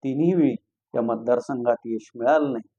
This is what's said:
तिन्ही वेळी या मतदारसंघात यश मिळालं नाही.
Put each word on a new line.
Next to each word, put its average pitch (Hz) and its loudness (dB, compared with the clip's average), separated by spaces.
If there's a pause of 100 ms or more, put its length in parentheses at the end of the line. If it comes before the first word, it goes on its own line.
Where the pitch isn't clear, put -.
तिन्ही 151 2
वेळी 143 2 (400)
या 120 0
मतदारसंघात 120 0
यश 113 -8
मिळालं 139 2
नाही. 113 -8 (100)